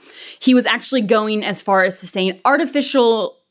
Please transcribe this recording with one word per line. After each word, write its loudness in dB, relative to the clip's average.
He 2
was 2
actually -2
going 0
as -6
far 2
as -2
to -10
saying -4
artificial 0